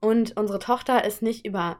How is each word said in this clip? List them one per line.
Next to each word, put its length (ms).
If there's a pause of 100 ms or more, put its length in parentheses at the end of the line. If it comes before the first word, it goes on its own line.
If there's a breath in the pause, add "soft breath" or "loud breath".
Und 360
unsere 240
Tochter 440
ist 180
nicht 220
über 360